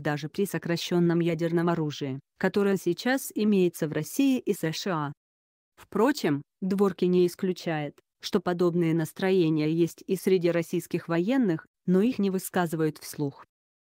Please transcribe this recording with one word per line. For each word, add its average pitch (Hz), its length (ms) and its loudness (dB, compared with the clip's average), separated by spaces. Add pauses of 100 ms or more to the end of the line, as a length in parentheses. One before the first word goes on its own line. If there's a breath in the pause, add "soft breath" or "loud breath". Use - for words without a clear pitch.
даже 147 280 -4
при 202 180 -2
сокращенном 170 720 0
ядерном 170 500 0
оружии, 147 500 -4 (200)
которое 196 380 0
сейчас 247 580 -2
имеется 190 520 2
в 147 60 -6
России 254 460 0
и - 140 -2
С 160 200 -4
Ш - 180 -6
А. 147 220 -4 (640)
Впрочем, 196 640 0 (180)
Дворки 196 460 0
не 180 220 4
исключает, 170 680 -4 (260)
что - 200 -2
подобные 175 560 0
настроения 160 760 0
есть 165 360 0
и 190 80 0
среди 180 340 2
российских 170 580 -4
военных, 175 600 0 (180)
но 180 160 4
их 254 160 0
не 196 140 0
высказывают 165 680 -2
вслух. - 480 -8 (440)